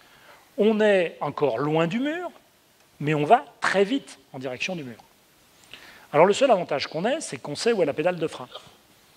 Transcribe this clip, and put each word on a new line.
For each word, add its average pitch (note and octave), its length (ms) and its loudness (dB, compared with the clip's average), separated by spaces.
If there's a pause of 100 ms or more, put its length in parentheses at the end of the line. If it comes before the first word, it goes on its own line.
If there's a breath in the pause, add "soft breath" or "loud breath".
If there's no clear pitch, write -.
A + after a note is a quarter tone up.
(560 loud breath)
On G#3+ 240 2
est G3 400 2
encore C#3 380 -2
loin D#3 300 2
du F#3 100 -4
mur, D#4 320 -4 (680)
mais D3+ 140 -2
on D3 100 0
va A#3 200 6 (160)
très F#3+ 220 2
vite A3 380 -4 (120)
en C#3+ 60 -14
direction C3 380 -8
du D#3 80 -8
mur. A#2 140 -14 (1120 loud breath)
Alors D#3 140 6
le G3+ 60 6
seul B3+ 200 2
avantage E3 340 -2
qu'on E3 200 -4
ait, C#4+ 140 -2
c'est - 180 -10
qu'on D3 180 -10
sait - 160 0
où G3+ 100 0
est D#3 40 2
la C#3+ 60 -2
pédale E3 260 -2
de D#3+ 100 -4
frein, B2+ 200 -16 (680)